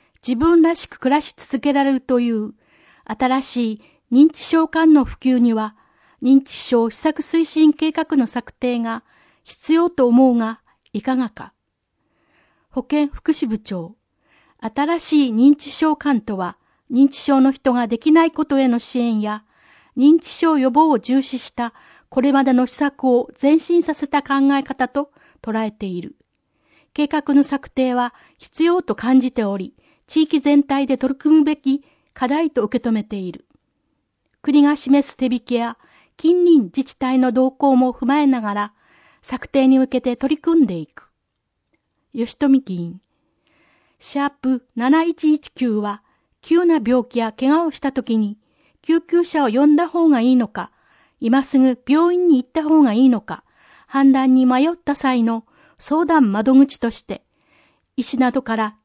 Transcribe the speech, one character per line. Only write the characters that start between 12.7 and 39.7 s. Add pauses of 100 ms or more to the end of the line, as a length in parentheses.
保
健
福
祉
部
長。 (640)
新
し
い
認
知
症
観
と
は、 (320)
認
知
症
の
人
が
で
き
な
い
こ
と
へ
の
支
援
や、 (540)
認
知
症
予
防
を
重
視
し
た (360)
こ
れ
ま
で
の
施
策
を (100)
前
進
さ
せ
た
考
え
方
と (320)
捉
え
て
い
る。 (800)
計
画
の
策
定
は (220)
必
要
と
感
じ
て
お
り、 (320)
地
域
全
体
で
取
り
組
む
べ
き (300)
課
題
と
受
け
止
め
て
い
る。 (960)
国
が
示
す
手
引
き
や (400)
近
隣
自
治
体
の
動
向
も
踏
ま
え
な
が
ら、 (480)
策
定
に